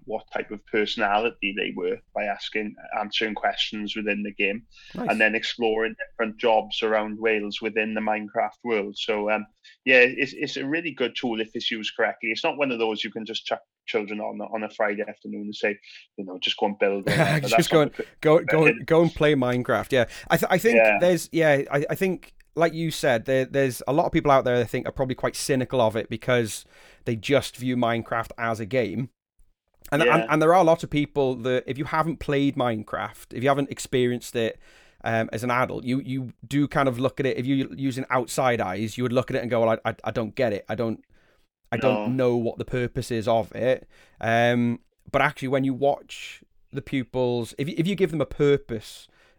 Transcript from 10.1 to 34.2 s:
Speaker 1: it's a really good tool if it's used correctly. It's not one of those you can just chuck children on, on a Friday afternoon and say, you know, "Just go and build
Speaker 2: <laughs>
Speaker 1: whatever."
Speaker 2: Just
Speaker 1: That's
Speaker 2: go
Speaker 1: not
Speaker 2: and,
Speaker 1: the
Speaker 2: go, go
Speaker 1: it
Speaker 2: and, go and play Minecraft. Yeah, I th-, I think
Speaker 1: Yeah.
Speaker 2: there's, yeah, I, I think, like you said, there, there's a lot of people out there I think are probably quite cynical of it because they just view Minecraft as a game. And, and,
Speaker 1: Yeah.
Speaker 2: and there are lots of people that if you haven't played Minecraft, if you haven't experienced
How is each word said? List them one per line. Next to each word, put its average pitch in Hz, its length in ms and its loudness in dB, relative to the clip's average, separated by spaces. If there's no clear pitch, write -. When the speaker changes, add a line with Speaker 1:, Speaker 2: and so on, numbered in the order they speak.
Speaker 1:
it's - 240 -8
a 139 100 -6
really 160 240 -4
good 123 240 -4
tool 113 240 -4
if 110 140 -4
it's - 180 -4
used 110 240 -6
correctly. 110 360 -2
It's 110 120 -4
not 147 140 -2
one 139 140 0
of 117 80 -4
those 110 260 0
you 104 60 -8
can 110 140 -8
just 110 200 -8
chuck - 160 -4
children 107 320 -2
on, 107 220 -6
on 107 220 -6
a 107 60 -6
Friday 104 380 -2
afternoon 104 360 -12
and 104 120 -8
say, 104 200 -2
you 101 80 -10
know, 92 140 -12
"Just - 180 -4
go 110 100 0
and 101 100 -4
build 98 280 0
Speaker 2:
<laughs> - 20 0
Speaker 1:
whatever." 151 320 2
Speaker 2:
Just 123 160 0
Speaker 1:
That's - 120 4
Speaker 2:
go 165 180 4
Speaker 1:
not - 20 -2
Speaker 2:
and, - 80 -8
Speaker 1:
the - 100 -6
Speaker 2:
go, 156 220 6
go 160 220 2
Speaker 1:
it 151 120 -2
Speaker 2:
and, - 80 -12
go 165 160 4
and 165 120 2
play 151 220 2
Minecraft. 123 560 0
Yeah, 127 140 4
I 170 80 4
th-, - 140 0
I 185 80 4
think 233 180 4
Speaker 1:
Yeah. 220 220 8
Speaker 2:
there's, 175 320 4
yeah, 151 300 4
I, 143 180 0
I 156 60 -2
think, - 380 -4
like 165 180 2
you 160 180 -2
said, 123 340 2
there, 131 200 4
there's 131 420 0
a 131 60 0
lot 165 120 2
of 156 60 -2
people 147 200 2
out 131 120 6
there 123 140 2
I 120 60 2
think 123 240 -4
are - 40 -4
probably 127 240 -4
quite 127 200 -4
cynical 131 460 0
of 110 140 4
it 110 140 -2
because 117 560 -2
they 120 100 0
just 127 420 0
view 127 200 -2
Minecraft 117 600 0
as 113 220 -2
a 113 80 -6
game. 117 420 -2
And, 143 120 2
and, - 60 6
Speaker 1:
Yeah. 156 200 4
Speaker 2:
and 156 120 2
there 160 120 4
are 185 100 6
lots 165 200 4
of 143 80 -10
people 139 460 0
that 127 280 0
if 127 140 -6
you 143 60 -4
haven't 160 340 -2
played 139 360 0
Minecraft, 110 800 0
if 113 100 -4
you 135 60 6
haven't 139 220 2
experienced 123 640 0